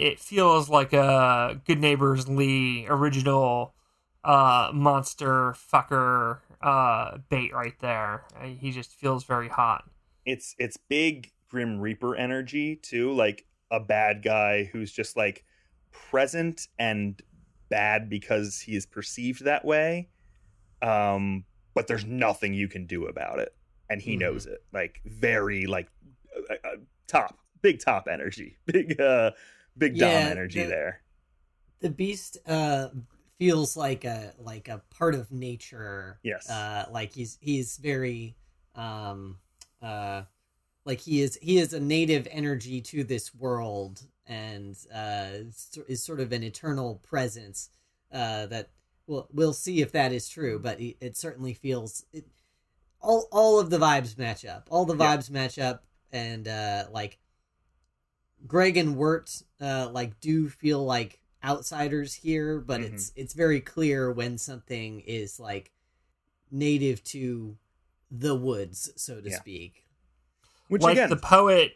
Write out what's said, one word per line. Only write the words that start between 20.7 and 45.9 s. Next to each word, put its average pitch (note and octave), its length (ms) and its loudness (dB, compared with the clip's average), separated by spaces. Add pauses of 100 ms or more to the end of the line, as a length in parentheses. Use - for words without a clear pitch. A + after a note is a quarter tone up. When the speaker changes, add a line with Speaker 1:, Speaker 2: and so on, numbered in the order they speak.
Speaker 2:
Um, G2+ 640 0 (300)
but A#2+ 120 0
there's A2+ 180 -2
nothing G#2+ 500 0
you G2 140 -2
can F#2 180 -10
do F2 200 -6
about - 320 -6
it. - 160 -4 (360)
And G2+ 100 -4
he A#2 120 -6
Speaker 3:
Mm-hmm. F#2+ 80 -2
Speaker 2:
knows E2 260 -4
it. - 260 -16
Like, F#2 320 -6
very, G#2 640 0
like, F#2 220 -4 (640)
uh, - 40 -6 (100)
uh, - 40 -10 (380)
top, - 320 2 (220)
big E3+ 200 4
top G#2 300 0
energy. C#2+ 520 -8
<laughs> - 40 -20
Big, E3 340 2
uh, B2 320 4 (440)
big D3 220 0
Dom F3 120 6
Speaker 3:
Yeah, D#3 200 4
Speaker 2:
energy F#2 320 -4
Speaker 3:
the, F2 60 -4
Speaker 2:
there. E2 320 -4 (800)
Speaker 3:
the F3 100 -4
Beast, F#3+ 560 -6
uh, D3 420 0 (500)
feels E3 380 2
like C#3 280 -4
a, A2 340 -8
like, A2 300 -14
a A2 120 -12 (100)
part E3 240 2
of B2 160 -6
nature. A2 920 -12
Speaker 2:
Yes. G#2 260 -6
Speaker 3:
Uh, G#2+ 420 -6
like, A2 220 -8
he's, A#2+ 280 -12
he's C#3 360 -4
very, B2+ 600 -6 (380)
um, G2+ 640 -12 (440)
uh, G2+ 400 -8 (600)
like, C3 160 -4
he D3 220 0
is, C3+ 180 -2
he F3+ 180 4
is E3+ 140 2
a D3+ 80 -6
native D3+ 500 2
energy C3 500 -4
to C#3+ 240 -6
this A#2 300 -6
world A2 680 -6 (240)
and, G#2 500 -12 (160)
uh, G#2 360 -6 (200)
s-, - 300 -18 (100)
is B2+ 140 -6